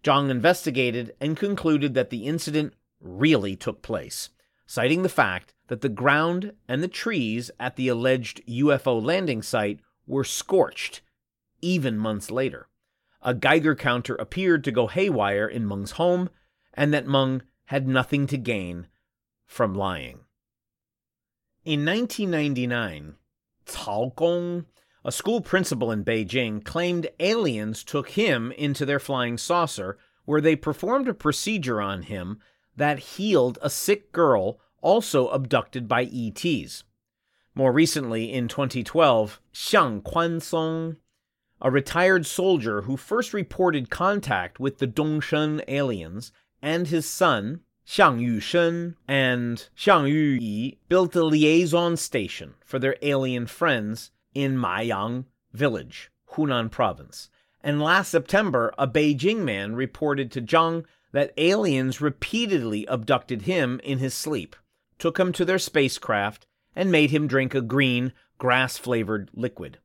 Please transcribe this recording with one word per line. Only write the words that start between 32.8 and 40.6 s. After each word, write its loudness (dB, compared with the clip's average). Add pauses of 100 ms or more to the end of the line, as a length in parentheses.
healed 2
a -2
sick -2
girl 2 (220)
also 2
abducted -2
by 2
E -6
Ts. -4 (720)
More 4
recently, 0
in -2
twenty -4
twelve, 4 (100)
Xiang 2
Kwansong, -2 (640)